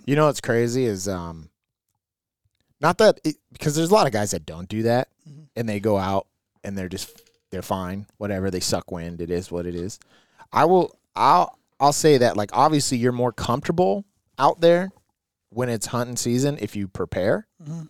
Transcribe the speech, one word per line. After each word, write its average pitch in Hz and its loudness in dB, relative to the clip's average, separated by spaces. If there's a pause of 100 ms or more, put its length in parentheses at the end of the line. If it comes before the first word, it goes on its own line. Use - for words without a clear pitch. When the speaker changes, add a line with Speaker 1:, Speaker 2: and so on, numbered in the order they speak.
Speaker 1:
You 143 2
know 151 6
what's 143 0
crazy 120 0
is, 98 -2
um, 85 -8 (1300)
not 170 2
that 214 6
it, 156 -4 (160)
because 147 -4
there's 165 0
a 202 8
lot 156 6
of 123 -2
guys 104 -2
that 85 -6
don't 82 -12
do 110 -4
that, 120 2 (200)
Speaker 2:
Mm-hmm. 147 -20 (140)
Speaker 1:
and 117 -4
they 104 -4
go 104 2
out 95 -2 (360)
and 98 -10
they're 92 -8
just, - -12 (300)
they're 95 -8
fine, 95 -6 (100)
whatever. 98 -4
They 92 -4
suck 90 -4
wind. 85 -10
It 85 -8
is 87 -4
what 87 -6
it 87 -8
is. 87 -10 (540)
I 127 4
will, 175 2 (160)
I'll, 143 2 (220)
I'll 143 4
say 147 4
that, 117 2
like, 104 -4
obviously 135 2
you're 123 2
more 123 -2
comfortable 180 -2 (340)
out 160 2
there 175 4 (600)
when 123 -4
it's 113 -4
hunting 123 -4
season 127 0
if 104 -8
you 101 -4
prepare, 101 -4 (160)
Speaker 2:
Mm-hmm. 160 -12